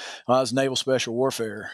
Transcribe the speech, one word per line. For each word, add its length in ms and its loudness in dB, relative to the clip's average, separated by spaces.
"I 120 6
was 120 0
Naval 240 2
Special 380 0
Warfare," 600 -2